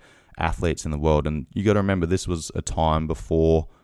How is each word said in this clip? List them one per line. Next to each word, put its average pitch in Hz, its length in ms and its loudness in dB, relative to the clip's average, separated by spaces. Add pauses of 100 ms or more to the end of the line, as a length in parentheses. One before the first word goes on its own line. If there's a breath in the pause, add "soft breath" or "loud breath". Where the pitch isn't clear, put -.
(380 soft breath)
athletes 82 460 -2
in 80 80 -4
the 73 60 -4
world. 76 280 2
And 76 260 -4
you 98 120 -2
gotta 104 160 4
remember, 98 260 0
this 92 220 -2
was 85 260 -4
a 82 80 -6
time 80 440 0
before 80 600 2 (180 soft breath)